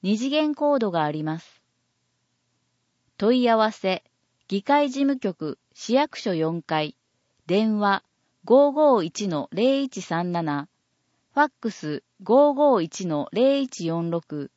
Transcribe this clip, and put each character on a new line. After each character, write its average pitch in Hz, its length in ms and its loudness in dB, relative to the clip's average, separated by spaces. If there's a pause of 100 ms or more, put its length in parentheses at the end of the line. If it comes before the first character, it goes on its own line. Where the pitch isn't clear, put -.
二 202 160 0
次 254 120 -4
元 302 240 0
コ 294 220 0
ー - 40 2
ド 214 120 -2
が 165 120 0
あ 151 80 0
り 156 120 -6
ま 156 160 -4
す。 - 220 -20 (1600)
問 247 240 2
い 240 80 2
合 226 80 4
わ 220 140 2
せ、 190 320 -4 (440)
議 196 140 -4
会 285 280 2
事 262 100 -8
務 277 180 0
局、 175 400 -6 (160)
市 - 200 -6
役 277 240 0
所 190 180 -4
四 160 260 -2
階、 156 340 -4 (520)
電 214 320 0
話 202 240 0 (420)
五 277 260 6
五 277 300 4
一 175 260 -6
の 151 240 -4
零 269 300 0
一 262 200 -8
三 175 300 -4
七、 156 360 -4 (680)
フ 277 60 -2
ァ 302 80 4
ッ - 120 -8
ク 220 120 -6
ス 151 320 -8 (180)
五 277 320 4
五 269 280 4
一 170 260 -6
の 151 240 -4
零 269 300 2
一 254 260 -8
四 165 240 -4
六 156 460 -8